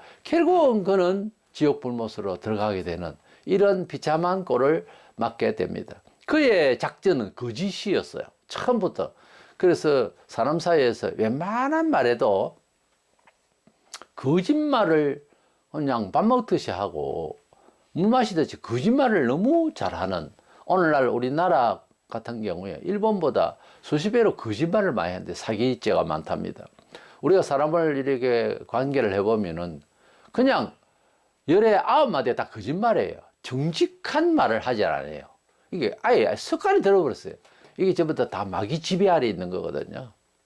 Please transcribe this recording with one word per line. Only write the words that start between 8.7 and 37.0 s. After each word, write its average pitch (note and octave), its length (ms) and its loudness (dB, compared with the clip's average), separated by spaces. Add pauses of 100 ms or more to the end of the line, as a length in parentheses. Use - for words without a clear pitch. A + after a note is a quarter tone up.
그래서 D3 540 2 (160)
사람 C#3+ 320 0
사이에서 C3+ 580 2
웬만한 A3+ 720 0
말에도 A#2+ 640 2 (1600)
거짓말을 F3+ 1080 2 (500)
그냥 B2 400 -2
밥 E3 140 2
먹듯이 A3+ 460 0
하고 D#2+ 640 -6 (560)
물 F3+ 160 0
마시듯이 G#3+ 520 0
거짓말을 G3 640 2
너무 C#4 460 2
잘하는 F#2 580 -6 (340)
오늘날 D#3 420 2
우리나라 B2+ 720 0 (280)
같은 A#2 320 -10
경우에 F#2 420 -6
일본보다 F3+ 720 0 (240)
수십 D#3 300 -2
배로 A3+ 240 2
거짓말을 E3+ 560 -2
많이 F2+ 220 -2
하는데 F#2 200 -10
사기죄가 A2 680 -2
많답니다. E2+ 640 -6 (540)
우리가 F3 200 4
사람을 D3+ 560 0
이렇게 B2 680 0
관계를 B2+ 460 0
해보면은 F2+ 680 -2 (500)
그냥 A3 420 0 (760)
열에 G#3 280 6
아홉 B3 360 2
마디에 B2 240 0
다 - 140 -6
거짓말이에요. C3+ 640 -2 (260)
정직한 D4+ 920 -2
말을 A2+ 240 2
하지 G#2 260 0
않아요. D2 380 -4 (480)
이게 C#3+ 300 -2
아예 C#3 340 4
습관이 F#4+ 460 0
들어버렸어요. D#3+ 520 2 (440)